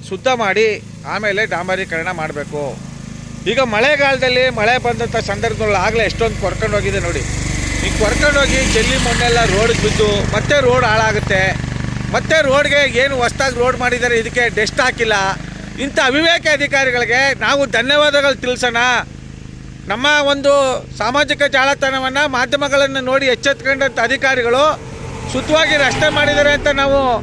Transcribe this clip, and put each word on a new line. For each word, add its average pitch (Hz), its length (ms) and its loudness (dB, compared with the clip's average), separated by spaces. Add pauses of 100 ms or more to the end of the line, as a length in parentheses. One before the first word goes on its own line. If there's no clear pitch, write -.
ಶುದ್ಧ 190 200 -4 (160)
ಮಾಡಿ 208 240 2 (460)
ಆಮೇಲೆ 202 280 -2 (120)
ಡಾಂಬರೀಕರಣ 180 560 -4 (120)
ಮಾಡಬೇಕು. 147 400 -6 (880)
ಈಗ 240 100 0 (120)
ಮಳೆಗಾಲದಲ್ಲಿ 254 720 2 (140)
ಮಳೆ 220 140 2 (120)
ಬಂದಂಥ 233 320 -2 (120)
ಸಂದರ್ಭದಲ್ಲಿ 208 580 -2
ಆಗಲೇ 220 240 0
ಎಷ್ಟೊಂದು 226 340 -2
ಕೊರ್ಕೊಂಡು 208 320 -2
ಹೋಗಿದೆ 196 280 -2
ನೋಡಿ. 165 160 -2 (640)
ಈಗ 196 140 -2
ಕೊರ್ಕೊಂಡು 277 400 2
ಹೋಗಿ 262 200 2 (140)
ಜಲ್ಲಿ 233 300 2
ಮಣ್ಣೆಲ್ಲ 240 360 2 (120)
ರೋಡ್ಗೆ 226 320 2
ಬಿದ್ದು 214 240 2 (240)
ಮತ್ತೆ 220 240 2 (100)
ರೋಡ್ 247 220 4
ಹಾಳಾಗುತ್ತೆ. 214 540 2 (720)
ಮತ್ತೆ 311 240 2 (100)
ರೋಡ್ಗೆ 285 320 4 (220)
ಏನು 277 200 0
ಹೊಸ್ದಾಗಿ 254 400 -2
ರೋಡ್ 254 200 2
ಮಾಡಿದ್ದಾರೆ, 247 400 0
ಇದಕ್ಕೆ 240 240 0 (100)
ಡಸ್ಟ್ 214 300 0
ಹಾಕಿಲ್ಲ. 226 280 0 (680)
ಇಂಥ 277 140 -2 (120)
ಅವಿವೇಕ 330 340 2 (140)
ಅಧಿಕಾರಿಗಳಿಗೆ 254 640 0 (240)
ನಾವು 277 180 2 (140)
ಧನ್ಯವಾದಗಳು 285 680 2
ತಿಳಿಸೋಣ. 247 380 0 (1080)
ನಮ್ಮ 240 140 -2 (260)
ಒಂದು 277 220 2 (460)
ಸಾಮಾಜಿಕ 269 420 0 (140)
ಜಾಲತಾಣವನ್ನ 269 640 0 (160)
ಮಾಧ್ಯಮಗಳನ್ನು 269 760 0
ನೋಡಿ 269 240 2
ಎಚ್ಚೆತ್ಕೊಂಡಂಥ 269 640 -2 (100)
ಅಧಿಕಾರಿಗಳು 262 580 2 (680)
ಶುದ್ಧವಾಗಿ 311 420 2 (120)
ರಸ್ತೆ 302 320 2
ಮಾಡಿದ್ದಾರೆ 294 400 4
ಅಂತ 294 100 0 (140)
ನಾವು 277 180 2 (220)